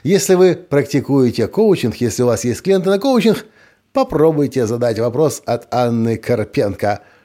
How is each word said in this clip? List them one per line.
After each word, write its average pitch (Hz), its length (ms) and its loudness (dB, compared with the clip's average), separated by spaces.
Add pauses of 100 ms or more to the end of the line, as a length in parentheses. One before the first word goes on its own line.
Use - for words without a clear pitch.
Если 190 320 2
вы 180 200 4
практикуете 135 920 0
коучинг, 180 500 0
если 120 260 -2
у 123 40 2
вас 113 180 0
есть 117 160 -4
клиенты 190 280 0
на 196 100 2
коучинг, 233 460 0 (480)
попробуйте 147 720 0
задать 117 340 -2
вопрос 123 460 -2
от 117 280 -4
Анны 117 440 0
Карпенко. 104 840 -4 (240)